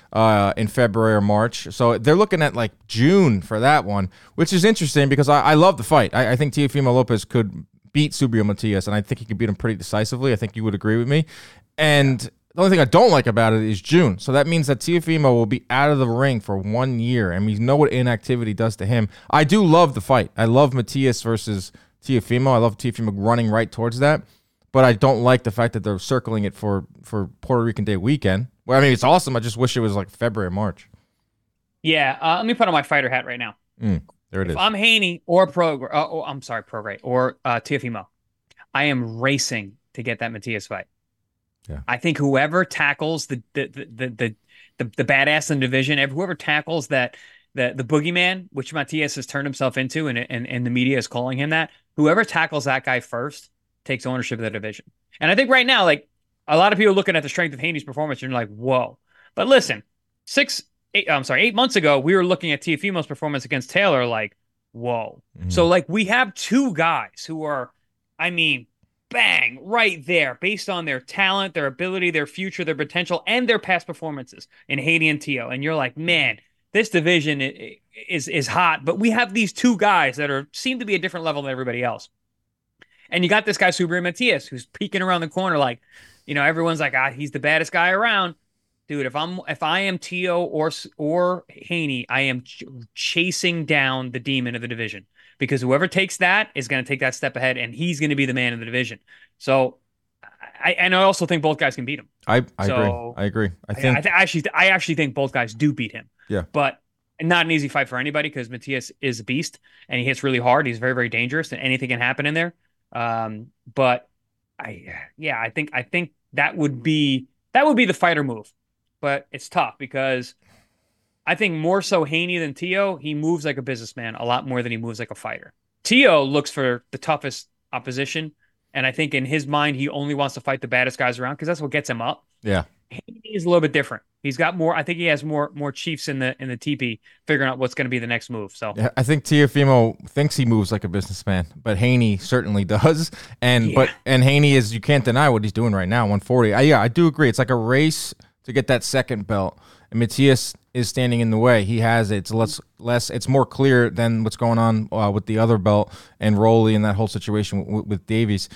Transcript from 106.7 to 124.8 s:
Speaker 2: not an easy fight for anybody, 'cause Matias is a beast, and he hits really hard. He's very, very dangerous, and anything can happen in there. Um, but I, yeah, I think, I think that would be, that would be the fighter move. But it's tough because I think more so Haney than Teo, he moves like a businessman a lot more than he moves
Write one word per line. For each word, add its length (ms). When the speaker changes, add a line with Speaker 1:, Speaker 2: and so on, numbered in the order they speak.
Speaker 2:
not 240
an 60
easy 160
fight 220
for 80
anybody, 320
'cause 200
Matias 420
is 180
a 40
beast, 360
and 100
he 60
hits 160
really 180
hard. 280
He's 120
very, 140
very 160
dangerous, 420
and 100
anything 280
can 100
happen 260
in 100
there. 180
Um, 540
but 340
I, 340
yeah, 220
I 100
think, 240
I 80
think 300
that 240
would 260
be, 440
that 120
would 120
be 80
the 80
fighter 300
move. 280
But 320
it's 180
tough 300
because 560
I 80
think 220
more 260
so 220
Haney 340
than 160
Teo, 440
he 180
moves 300
like 120
a 60
businessman 500
a 100
lot 240
more 140
than 100
he 60
moves 220